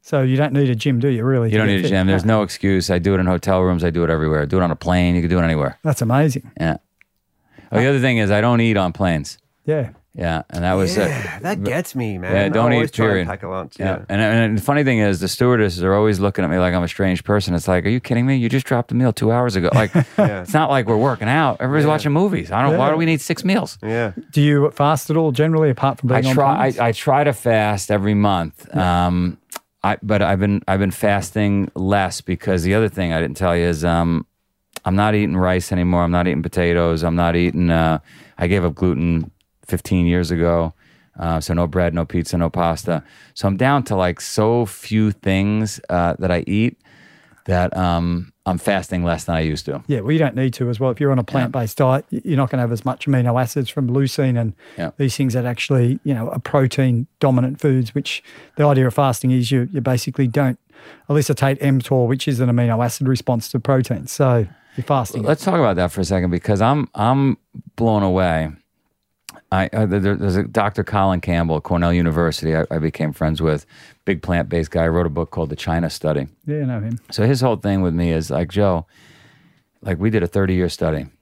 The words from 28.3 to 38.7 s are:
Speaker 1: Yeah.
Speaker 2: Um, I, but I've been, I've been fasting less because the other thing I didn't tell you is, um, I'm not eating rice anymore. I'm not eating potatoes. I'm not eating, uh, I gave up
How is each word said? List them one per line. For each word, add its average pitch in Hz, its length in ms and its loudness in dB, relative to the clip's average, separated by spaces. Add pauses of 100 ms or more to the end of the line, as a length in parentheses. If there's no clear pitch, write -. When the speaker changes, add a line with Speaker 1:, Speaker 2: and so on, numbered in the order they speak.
Speaker 1:
Yeah. 90 340 2
Speaker 2:
Um, 90 280 0 (480)
I, 101 180 0
but 104 200 0
I've 92 180 0
been, 101 260 0
I've 95 140 0
been 98 120 0
fasting 101 840 0
less 95 480 -2
because 92 400 -2
the 92 100 0
other 107 160 2
thing 87 240 -2
I 80 80 0
didn't 73 160 -4
tell 87 180 0
you 87 120 2
is, 82 180 -2
um, 85 400 0 (640)
I'm 92 100 0
not 107 180 2
eating 101 220 0
rice 92 360 0
anymore. 87 320 2
I'm 85 60 0
not 87 160 2
eating 82 160 -2
potatoes. 85 640 0
I'm 85 120 0
not 85 200 2
eating, 87 320 0
uh, 82 300 2 (400)
I 90 80 -2
gave 92 180 0
up 80 100 -2